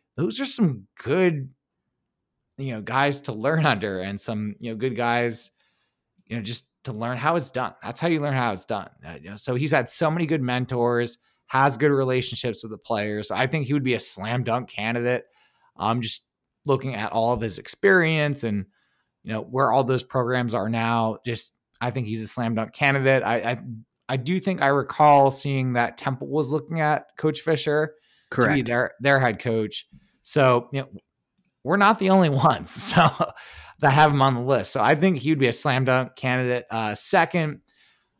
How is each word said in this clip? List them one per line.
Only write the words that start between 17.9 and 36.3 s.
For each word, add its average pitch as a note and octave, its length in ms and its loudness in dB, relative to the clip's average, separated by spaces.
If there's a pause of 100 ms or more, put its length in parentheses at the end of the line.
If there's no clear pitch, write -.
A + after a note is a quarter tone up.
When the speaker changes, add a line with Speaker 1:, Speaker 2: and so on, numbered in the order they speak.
Speaker 1:
and, G#2 240 -4 (560)
you - 100 -10
know, A2 100 -6
where B2+ 280 0
all C3 140 4
those B2+ 180 0
programs B2 520 -2
are G#2 140 -2
now, A2+ 560 0
just, A#2 300 -6 (260)
I B2 100 -4
think A#2+ 160 -4
he's A2 160 -6
a G#2+ 60 -6
slam A#2 260 -4
dunk A2 180 -4
candidate. C3+ 500 2
I, A2+ 140 0
I, A#2 220 -2 (500)
I C3+ 80 -2
do D3 220 -2
think F#3 240 -2
I C#3 60 4
recall C#3 640 6
seeing C3+ 400 -2
that A#2+ 260 0
Temple C3+ 300 -6
was C#3 240 -2
looking D#3 260 -4
at D3+ 380 -2
Coach D#3 240 -2
Fisher D3+ 540 0 (360)
to - 60 -6
be B2+ 60 4
Speaker 2:
Correct. A2+ 260 2
Speaker 1:
their, A#2+ 320 -2
their C#3 180 4
head A#2+ 220 0
coach. A2+ 480 -4 (340)
So, B2+ 500 2
you C3+ 100 -4
know, C3 60 -12 (760)
we're D#3+ 120 0
not G3+ 220 4
the F#3+ 120 0
only F#3+ 180 6
ones, C3+ 420 2
<laughs> - 120 -2
so, - 520 2 (460)
that D3 100 4
have D3+ 220 6
him C#3 100 4
on C3+ 120 4
the A#2+ 60 -2
list. B2 320 0
So C3 80 -2
I A#2+ 140 6
think E3 240 2
he B2+ 120 -2
would D3+ 100 2
be C3+ 80 4
a A#2 40 2
slam C3 320 0
dunk B2+ 300 2
candidate. B2 560 -2